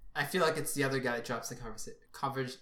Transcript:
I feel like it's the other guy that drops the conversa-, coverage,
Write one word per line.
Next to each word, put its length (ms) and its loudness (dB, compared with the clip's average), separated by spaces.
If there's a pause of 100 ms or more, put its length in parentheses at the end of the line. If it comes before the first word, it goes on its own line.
(140)
I 100 0
feel 180 2
like 160 4
it's 160 -2
the 100 4
other 160 2
guy 160 2
that 80 -4
drops 240 -2
the 80 -6
conversa-, 320 -6 (240)
coverage, 480 0